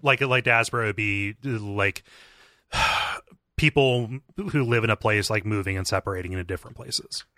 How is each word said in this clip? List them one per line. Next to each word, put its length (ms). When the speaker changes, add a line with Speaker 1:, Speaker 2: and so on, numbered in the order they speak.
Speaker 1:
a 40
Speaker 2:
like, 140
like 240
diaspora 420
would 100
be, 380
uh, 160
like, 440
<sighs> 120
people 520
who 280
live 200
in 60
a 60
place, 340
like, 160
moving 300
and 100
separating 460
into 120
different 320
places. 480